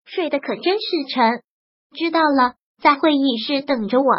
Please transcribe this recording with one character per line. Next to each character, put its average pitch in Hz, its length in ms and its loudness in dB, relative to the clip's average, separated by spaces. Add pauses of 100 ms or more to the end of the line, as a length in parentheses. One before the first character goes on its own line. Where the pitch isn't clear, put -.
睡 330 240 -6
得 277 100 -2
可 247 180 -6
真 330 180 0
是 427 100 -6 (260)
沉。 240 300 0 (540)
“知 320 160 -4
道 330 80 0
了， 277 340 2 (280)
在 294 140 4
会 302 180 2
议 269 260 0
室 269 220 -4
等 247 260 -4
着 254 120 0
我 277 60 2 (140)